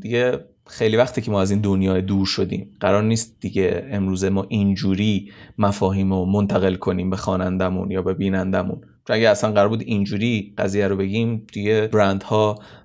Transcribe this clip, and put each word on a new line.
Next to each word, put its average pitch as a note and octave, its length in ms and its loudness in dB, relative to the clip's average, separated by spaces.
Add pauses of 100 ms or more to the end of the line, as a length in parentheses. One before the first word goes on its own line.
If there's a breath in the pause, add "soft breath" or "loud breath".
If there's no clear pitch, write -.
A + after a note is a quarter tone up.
دیگه B2 400 0 (260)
خیلی A2 300 0
وقته B2 240 2
که A2+ 100 -4
ما G2+ 100 2
از F#2+ 100 2
این G2+ 100 2
دنیای F#2+ 420 2
دور G2 240 0
شدیم. F#2+ 440 -4 (100)
قرار G2+ 220 2
نیست A2+ 380 -2
دیگه F2+ 500 -2
امروزه F#2+ 400 0
ما G2 180 0
اینجوری G2+ 840 0 (260 loud breath)
مفاهیم G2 540 0
رو F#2+ 120 0
منتقل F#2+ 500 2
کنیم F#2 360 -2
به F#2+ 60 -2
خوانندمون F#2 760 -2
یا F#2 120 -2
به F#2+ 120 -2
بینندمون. F#2 640 -2 (260 loud breath)
چون A#2+ 100 0
اگه A2+ 120 4
اصلاً G#2+ 240 2
قرار G#2 160 4
بود A2 180 -2
اینجوری G#2 720 -2
قضیه G2+ 300 0
رو G2 80 0
بگیم، A2 560 -2
دیگه G#2+ 400 0
برندها G#2+ 640 2 (260 loud breath)